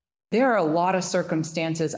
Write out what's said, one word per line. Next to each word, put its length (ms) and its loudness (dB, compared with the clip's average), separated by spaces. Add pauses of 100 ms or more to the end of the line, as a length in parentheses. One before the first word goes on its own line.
(320)
There 200 2
are 60 2
a 60 2
lot 300 2
of 120 0
circumstances 920 -2